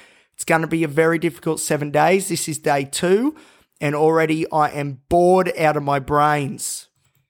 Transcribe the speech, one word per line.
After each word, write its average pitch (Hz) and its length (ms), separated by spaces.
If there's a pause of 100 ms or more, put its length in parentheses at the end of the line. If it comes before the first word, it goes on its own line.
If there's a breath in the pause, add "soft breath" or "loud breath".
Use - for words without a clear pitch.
(340 soft breath)
It's - 100
gonna 160 220
be 165 180
a 156 40
very 160 300
difficult 160 400
seven 147 320
days. 165 380
This 170 180
is 151 120
day 143 260
two, 196 500 (460 loud breath)
and 147 140
already 160 580
I 151 200
am 143 360
bored 180 480
out 151 220
of 143 40
my 143 160
brains. 147 880 (420)